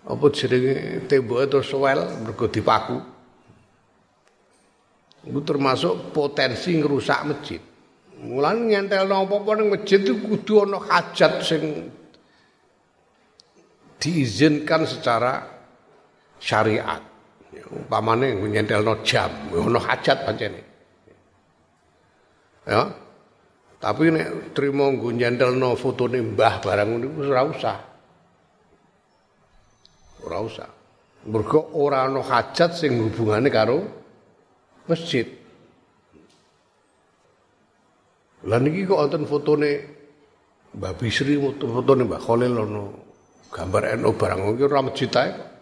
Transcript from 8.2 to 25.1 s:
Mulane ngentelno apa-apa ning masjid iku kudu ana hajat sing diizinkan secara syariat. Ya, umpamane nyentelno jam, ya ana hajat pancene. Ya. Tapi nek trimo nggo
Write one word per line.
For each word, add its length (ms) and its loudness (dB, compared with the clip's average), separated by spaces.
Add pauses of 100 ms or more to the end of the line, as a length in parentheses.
Mulane 480 0
ngentelno 560 2
apa-apa 320 0
ning 160 4
masjid 320 4
iku 320 -2
kudu 240 -2
ana 160 -2
hajat 640 2
sing 480 -4 (2000)
diizinkan 880 2
secara 560 0 (960)
syariat. 640 0 (480)
Ya, 240 -20
umpamane 720 0
nyentelno 560 0
jam, 480 -2
ya 80 -2
ana 240 2
hajat 400 0
pancene. 440 -6 (2000)
Ya. 240 0 (840)
Tapi 340 2
nek 400 -4
trimo 400 0
nggo 220 -2